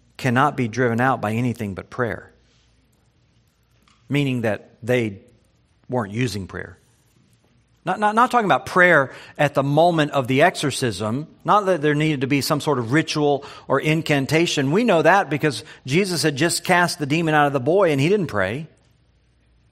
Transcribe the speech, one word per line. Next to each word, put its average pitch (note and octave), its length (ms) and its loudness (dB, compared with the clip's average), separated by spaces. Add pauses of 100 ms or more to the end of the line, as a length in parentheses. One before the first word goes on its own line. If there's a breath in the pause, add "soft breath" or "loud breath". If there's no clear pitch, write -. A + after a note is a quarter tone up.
(180)
cannot C3+ 400 0
be B2+ 100 -2
driven A#2 320 0
out B2+ 220 0
by G#2 120 -4
anything A2 420 -4
but F2+ 160 -14
prayer." A2 400 -6 (1800)
Meaning C3+ 320 -2
that G#2+ 300 -4 (100)
they A2 380 -2 (720)
weren't A#2 220 -4
using G2+ 360 -4
prayer. F2 300 -14 (1080)
Not, F#3 140 -4
not, G#3+ 160 0
not B3 160 4
talking A#3 140 0
about C#3 200 2
prayer E3+ 480 4 (240 loud breath)
at D3 160 0
the C#3+ 100 2
moment D3+ 480 2
of C3+ 160 -2
the C3 140 2
exorcism, B2+ 840 -2 (160)
not F#3+ 240 2
that F3 140 0
there D3 140 2
needed D3+ 260 0
to C#3 60 -2
be C#3 140 0
some D3 200 -2
sort C#3+ 180 -2
of A2+ 120 -6
ritual D3 540 0 (220 loud breath)
or C3+ 120 0
incantation. D3+ 920 0
We G#3 120 2
know F3+ 200 2
that F3 260 4
because D3 340 -2 (220 loud breath)
Jesus E3+ 380 -2
had D3+ 120 0
just D3+ 280 -2
cast F3 340 2
the D3 80 -6
demon D#3 300 0
out D3 120 4
of C#3 60 -2
the C#3 60 0
boy E3 320 2
and C#3 100 0
he D3+ 80 2
didn't G3 180 0
pray. G#2 400 -4 (1040)